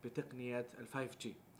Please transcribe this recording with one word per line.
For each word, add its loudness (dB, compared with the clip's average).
بتقنية 2
ال -6
فايف 2
جي. -2